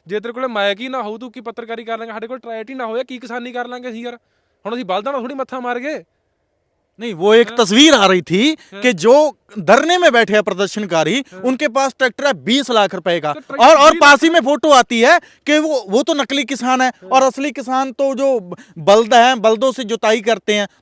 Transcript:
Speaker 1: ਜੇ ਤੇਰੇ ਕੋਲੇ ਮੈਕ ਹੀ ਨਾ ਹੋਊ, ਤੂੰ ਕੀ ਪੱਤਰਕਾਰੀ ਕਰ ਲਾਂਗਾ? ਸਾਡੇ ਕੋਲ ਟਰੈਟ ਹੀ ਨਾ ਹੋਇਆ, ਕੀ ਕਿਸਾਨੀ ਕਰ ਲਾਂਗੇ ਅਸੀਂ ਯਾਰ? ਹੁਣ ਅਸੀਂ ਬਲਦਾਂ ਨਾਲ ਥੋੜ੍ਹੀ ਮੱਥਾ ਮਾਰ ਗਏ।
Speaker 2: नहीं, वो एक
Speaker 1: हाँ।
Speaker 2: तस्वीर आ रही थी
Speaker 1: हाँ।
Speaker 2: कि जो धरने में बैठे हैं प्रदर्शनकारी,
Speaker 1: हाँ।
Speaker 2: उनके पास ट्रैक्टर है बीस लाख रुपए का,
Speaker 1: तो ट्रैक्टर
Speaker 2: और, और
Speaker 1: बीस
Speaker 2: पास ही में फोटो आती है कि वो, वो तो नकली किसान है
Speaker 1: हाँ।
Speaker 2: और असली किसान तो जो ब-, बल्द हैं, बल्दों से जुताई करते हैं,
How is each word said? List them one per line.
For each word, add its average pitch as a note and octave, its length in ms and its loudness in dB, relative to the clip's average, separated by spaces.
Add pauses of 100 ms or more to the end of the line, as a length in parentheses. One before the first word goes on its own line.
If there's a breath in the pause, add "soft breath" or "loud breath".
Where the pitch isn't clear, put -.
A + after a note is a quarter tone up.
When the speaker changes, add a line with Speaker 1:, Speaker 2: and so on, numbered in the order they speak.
Speaker 1:
ਜੇ G3+ 140 -8
ਤੇਰੇ A#3 120 -10
ਕੋਲੇ B3+ 140 -8
ਮੈਕ G3+ 340 -4
ਹੀ B3+ 80 -10
ਨਾ B3+ 140 -8
ਹੋਊ, G#3+ 160 -10
ਤੂੰ A#3+ 140 -18
ਕੀ B3+ 80 -18
ਪੱਤਰਕਾਰੀ A3+ 440 -14
ਕਰ A3+ 140 -8
ਲਾਂਗਾ? A3+ 140 -14
ਸਾਡੇ A3 140 -14
ਕੋਲ B3 120 -12
ਟਰੈਟ A3+ 320 -14
ਹੀ C4+ 40 -16
ਨਾ B3+ 120 -10
ਹੋਇਆ, A3+ 160 -8
ਕੀ B3+ 160 -14
ਕਿਸਾਨੀ A#3+ 340 -12
ਕਰ A#3+ 160 -8
ਲਾਂਗੇ B3 220 -14
ਅਸੀਂ A3+ 140 -12
ਯਾਰ? A#3+ 120 -14 (500)
ਹੁਣ G#3+ 80 -8
ਅਸੀਂ B3 100 -8
ਬਲਦਾਂ G3+ 280 -6
ਨਾਲ C4+ 80 -6
ਥੋੜ੍ਹੀ C4 160 -10
ਮੱਥਾ C4 240 -8
ਮਾਰ B3 200 -6
ਗਏ। C4 240 -10 (960)
Speaker 2:
नहीं, A3+ 160 -8
वो F#3 180 0
एक A3+ 140 6
Speaker 1:
हाँ। A#3 80 -14
Speaker 2:
तस्वीर B3 380 6
आ G3+ 120 4
रही F#3 160 2
थी F#3 300 0
Speaker 1:
हाँ। G3+ 300 -16
Speaker 2:
कि B3 100 2
जो F3+ 180 0 (480)
धरने C4 400 2
में E4+ 140 4
बैठे A3+ 200 2
हैं G#3+ 100 2
प्रदर्शनकारी, F#3 720 -4
Speaker 1:
हाँ। A3 240 -10
Speaker 2:
उनके C4 280 -2
पास C4 300 -2
ट्रैक्टर C4 280 -2
है C#4 60 0
बीस A3 380 -4
लाख G#3 240 0
रुपए F3 260 -4
का, D3 120 -4
Speaker 1:
तो D4+ 80 -12
ट्रैक्टर C4 260 0
Speaker 2:
और, D#4 100 8
और C#4+ 140 6
Speaker 1:
बीस E4 100 2
Speaker 2:
पास C#4+ 220 6
ही D#4+ 80 4
में E4+ 100 2
फोटो C#4+ 300 0
आती B3 300 4
है D4+ 180 6
कि - 400 -2
वो, D4+ 300 -2
वो A3 140 0
तो E4 120 -2
नकली C#4 300 -4
किसान B3+ 360 -2
है B3+ 80 0
Speaker 1:
हाँ। F#3+ 220 -12
Speaker 2:
और C4 120 4
असली C4+ 300 -2
किसान C4 400 -6
तो C4+ 220 -2
जो C4 260 -2
ब-, F3 160 -14 (220 soft breath)
बल्द G#3 360 4
हैं, A#3+ 280 4
बल्दों A3+ 300 2
से C4 120 -10
जुताई A3 360 -2
करते G#3+ 340 -2
हैं, G3+ 140 -4 (140)